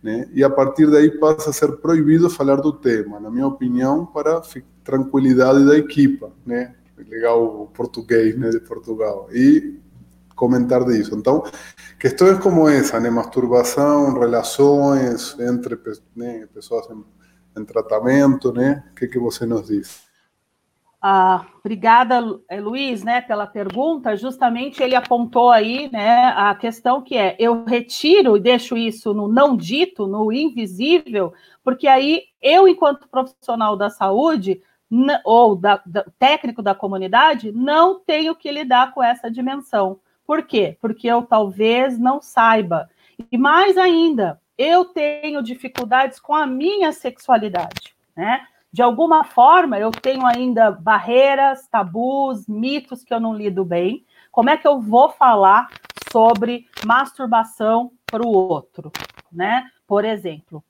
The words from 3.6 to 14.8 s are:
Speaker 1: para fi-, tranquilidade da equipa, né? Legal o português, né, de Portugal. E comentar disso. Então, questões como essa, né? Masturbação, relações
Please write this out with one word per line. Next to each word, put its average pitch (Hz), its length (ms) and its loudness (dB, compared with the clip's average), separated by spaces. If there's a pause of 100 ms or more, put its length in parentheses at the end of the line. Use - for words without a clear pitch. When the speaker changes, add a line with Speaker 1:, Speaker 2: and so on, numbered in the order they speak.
Speaker 1:
para 160 380 -4
fi-, - 220 -20 (180)
tranquilidade 131 800 2
da 147 120 6
equipa, 139 520 0 (160)
né? 120 300 -8 (340)
Legal 117 320 0
o 107 260 -6
português, 113 720 -2
né, 120 120 -4
de 113 100 -2
Portugal. 110 760 -10
E 135 460 2 (560)
comentar 123 480 0
disso. 107 320 -2
Então, 127 280 -2 (560)
questões 190 400 2
como 170 280 4
essa, 131 320 2
né? 117 100 -2
Masturbação, 123 1120 0
relações 135 1200 0